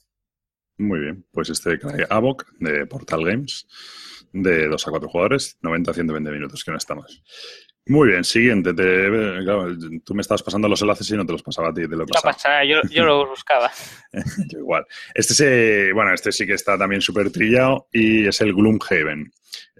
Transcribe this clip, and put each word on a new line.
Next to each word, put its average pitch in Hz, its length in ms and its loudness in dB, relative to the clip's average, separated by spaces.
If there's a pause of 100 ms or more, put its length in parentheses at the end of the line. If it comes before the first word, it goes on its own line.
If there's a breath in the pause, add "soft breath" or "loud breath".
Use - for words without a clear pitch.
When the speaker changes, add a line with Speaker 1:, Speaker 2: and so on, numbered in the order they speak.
(760)
Speaker 1:
Muy 98 220 -4
bien, 76 320 -8
pues - 180 -6
este - 300 -4
Cry 143 300 -4
Havoc 123 360 -2 (140)
de 73 260 -2
Portal - 380 -6
Games, 120 420 -4 (680 loud breath)
de 90 340 2
dos 76 180 -4
a 78 60 -8
cuatro 76 160 -4
jugadores, 107 540 -2
noventa 82 300 -2
a - 20 -2
ciento 85 180 -2
veinte 78 180 -4
minutos, 71 320 -10
que - 100 -10
no - 60 -6
está - 160 -8
mal. - 140 -14 (800 loud breath)
Muy 139 240 6
bien, 90 160 2
siguiente. 107 480 2
Te, 92 360 2 (340)
claro, 95 240 0 (360)
tú - 100 -8
me 101 80 -2
estabas 92 220 0
pasando 104 240 0
los 101 140 0
enlaces 101 280 -2
y 107 60 -2
no 98 100 -2
te 85 60 -6
los 82 100 -6
pasaba 82 280 -4
a 78 40 -4
ti, 85 100 -6
te 78 120 -6
lo 80 40 -4
Speaker 2:
No 80 80 -4
Speaker 1:
pasaba. 147 260 0
Speaker 2:
pasa - 160 -4
nada, 143 160 2
yo, 151 240 2
yo 165 160 2
lo 143 240 2
buscaba. 131 420 0 (400 loud breath)
Speaker 1:
<laughs> 151 400 -6
Yo 160 80 -12
igual. 82 260 -4 (280 loud breath)
Este - 200 0
se, 113 600 4
bueno, 101 200 4
este 98 200 -2
sí 104 120 -4
que 95 80 -2
está 98 240 0
también 98 240 0
súper 98 300 0
trillado 123 600 2
y 110 360 4
es 95 140 0
el 107 120 2
Gloomhaven, 90 800 0 (460 loud breath)